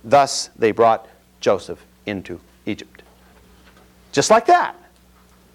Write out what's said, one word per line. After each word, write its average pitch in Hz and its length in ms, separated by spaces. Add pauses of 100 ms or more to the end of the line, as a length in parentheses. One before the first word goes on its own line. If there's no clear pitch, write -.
"Thus 135 540
they 110 140
brought 113 360 (320)
Joseph 90 420 (220)
into 95 340 (280)
Egypt." - 340 (1080)
Just - 200
like 226 160
that. 349 300 (800)